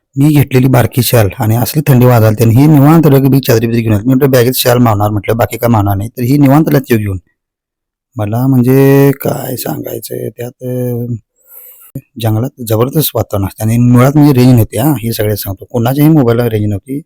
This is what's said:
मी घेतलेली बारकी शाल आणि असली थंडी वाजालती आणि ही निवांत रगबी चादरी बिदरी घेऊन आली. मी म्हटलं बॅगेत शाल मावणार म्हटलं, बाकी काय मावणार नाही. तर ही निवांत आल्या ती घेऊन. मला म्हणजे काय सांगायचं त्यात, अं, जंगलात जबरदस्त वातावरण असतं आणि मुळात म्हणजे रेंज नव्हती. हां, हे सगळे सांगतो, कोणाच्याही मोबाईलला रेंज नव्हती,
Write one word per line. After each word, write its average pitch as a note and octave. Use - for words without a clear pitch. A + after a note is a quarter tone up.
मी C#3+
घेतलेली C3+
बारकी A#2+
शाल A2
आणि A2
असली D3
थंडी B2
वाजालती A2
आणि A2
ही C#3
निवांत D#3
रगबी C#3
चादरी A#2
बिदरी A#2
घेऊन A2
आली. G2+
मी C3
म्हटलं C3+
बॅगेत B2+
शाल B2
मावणार G#2+
म्हटलं, G#2+
बाकी A2+
काय A#2
मावणार G2+
नाही. G2+
तर B2+
ही C3+
निवांत C#3+
आल्या D3
ती B2
घेऊन. G2+
मला A2+
म्हणजे C3+
काय -
सांगायचं B2
त्यात, A#2+
अं, B2
जंगलात A#2
जबरदस्त B2
वातावरण G2+
असतं -
आणि A2+
मुळात B2
म्हणजे D3
रेंज B2+
नव्हती. A2
हां, C#3+
हे A2+
सगळे G#2+
सांगतो, -
कोणाच्याही C3+
मोबाईलला A#2+
रेंज G#2+
नव्हती, C3